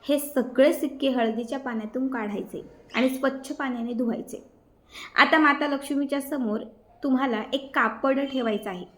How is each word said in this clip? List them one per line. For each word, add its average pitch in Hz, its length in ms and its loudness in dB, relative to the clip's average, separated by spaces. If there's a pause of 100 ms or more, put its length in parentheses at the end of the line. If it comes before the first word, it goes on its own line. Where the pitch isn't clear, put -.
हे 285 100 4
सगळे 269 540 2
सिक्के 277 360 -2
हळदीच्या 233 500 -2
पाण्यातून 247 480 -4
काढायचे 208 720 -6 (140)
आणि 254 140 4
स्वच्छ 262 420 -2
पाण्याने 247 420 -4
धुवायचे. - 560 -4 (720)
आता 285 200 6
माता 294 280 4
लक्ष्मीच्या 277 540 -2
समोर 233 380 -2 (440)
तुम्हाला 254 400 2 (100)
एक 269 220 -4
कापड 269 440 2
ठेवायचं 240 500 -2
आहे. 180 160 -8 (120)